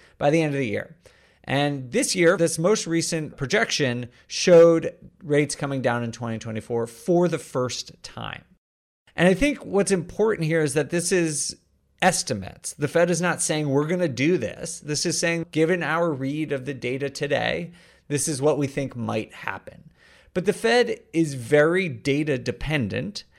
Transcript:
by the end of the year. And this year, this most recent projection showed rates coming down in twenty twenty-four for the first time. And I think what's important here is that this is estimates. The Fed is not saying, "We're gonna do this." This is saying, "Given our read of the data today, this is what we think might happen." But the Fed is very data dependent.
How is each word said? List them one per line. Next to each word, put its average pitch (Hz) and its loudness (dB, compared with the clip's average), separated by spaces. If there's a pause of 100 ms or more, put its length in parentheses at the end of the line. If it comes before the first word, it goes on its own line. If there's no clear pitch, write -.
(160)
by 147 2
the 160 4
end 151 0
of 139 -2
the 135 -2
year. 104 -6 (480)
And 139 -2
this 226 -2
year, 175 4
this 165 0
most 202 2
recent 165 -4
projection 127 -2 (180)
showed 165 8 (280)
rates 147 0
coming 139 -4
down 120 0
in 117 -6
twenty 113 -6
twenty-four 113 -4
for 175 2
the 160 -2
first - -6
time. - -12 (720)
And 165 4
I 190 6
think 269 -2
what's 196 0
important 190 0
here 160 2
is 139 -2
that 143 0
this 175 -2
is 165 -2 (440)
estimates. - -2
The 143 -2
Fed 175 4
is 165 0
not 175 -2
saying, 151 0
"We're 139 2
gonna 175 0
do 139 2
this." - -8
This 147 -4
is 170 -2
saying, 170 -2
"Given 160 2
our 165 0
read 143 -4
of 131 -6
the 139 -8
data 131 -4
today, 139 -2 (360)
this 143 -2
is 143 -4
what 147 2
we 143 0
think 135 -6
might 110 -4
happen." - -10 (420)
But 180 -4
the 202 0
Fed 226 0 (120)
is 156 0
very 147 2
data 143 -2
dependent. 123 -4 (140)